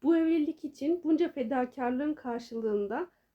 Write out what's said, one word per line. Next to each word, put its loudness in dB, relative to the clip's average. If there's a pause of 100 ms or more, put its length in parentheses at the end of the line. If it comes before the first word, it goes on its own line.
Bu 6
evlilik 2
için -2
bunca 2
fedakarlığın -2
karşılığında -4 (260)